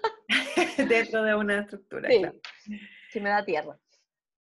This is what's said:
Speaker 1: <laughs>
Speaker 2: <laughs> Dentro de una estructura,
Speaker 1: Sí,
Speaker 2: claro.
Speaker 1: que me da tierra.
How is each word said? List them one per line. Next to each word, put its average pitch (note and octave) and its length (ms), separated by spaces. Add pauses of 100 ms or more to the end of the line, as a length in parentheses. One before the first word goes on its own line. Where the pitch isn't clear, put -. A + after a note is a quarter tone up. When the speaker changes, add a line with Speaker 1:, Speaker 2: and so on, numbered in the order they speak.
(280)
Speaker 1:
<laughs> - 0
Speaker 2:
<laughs> C#4 600
Dentro A3+ 340
de G#3+ 120
una G#3 260
estructura, - 500
Speaker 1:
Sí, A#3 100
Speaker 2:
claro. - 180 (720)
Speaker 1:
que G#3+ 100
me G3+ 100
da G#3 140
tierra. D3+ 340 (640)